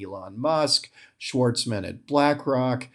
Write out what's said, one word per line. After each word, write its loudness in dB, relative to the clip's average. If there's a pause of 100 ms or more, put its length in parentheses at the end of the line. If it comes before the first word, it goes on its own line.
Elon -12
Musk, 0 (300)
Schwartzman 0
at -12
BlackRock, 2